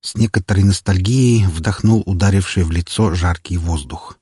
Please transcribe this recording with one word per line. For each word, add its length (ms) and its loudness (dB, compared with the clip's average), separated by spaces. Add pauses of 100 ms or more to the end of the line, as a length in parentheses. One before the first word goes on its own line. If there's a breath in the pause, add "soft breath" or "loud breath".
С 140 -12
некоторой 480 0
ностальгией 800 2
вдохнул 640 0
ударивший 560 0
в 80 -2
лицо 420 -2
жаркий 460 -2
воздух. 640 -8